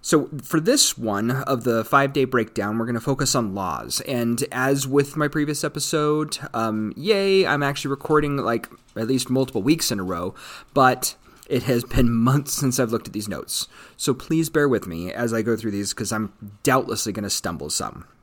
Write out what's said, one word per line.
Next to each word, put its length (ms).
So 280
for 160
this 380
one 340
of 320
the 220
five-day 400
breakdown, 520
we're 80
gonna 140
focus 340
on 220
laws. 460
And 500
as 380
with 260
my 140
previous 340
episode, 760
um, 440
yay, 500
I'm 160
actually 280
recording, 440
like, 340
at 100
least 220
multiple 340
weeks 280
in 100
a 20
row, 320
but 420
it 160
has 220
been 260
months 400
since 260
I've 140
looked 160
at 60
these 160
notes. 400
So 180
please 360
bear 180
with 180
me 280
as 180
I 120
go 120
through 160
these, 220
'cause 180
I'm 220
doubtlessly 500
gonna 160
stumble 400
some. 340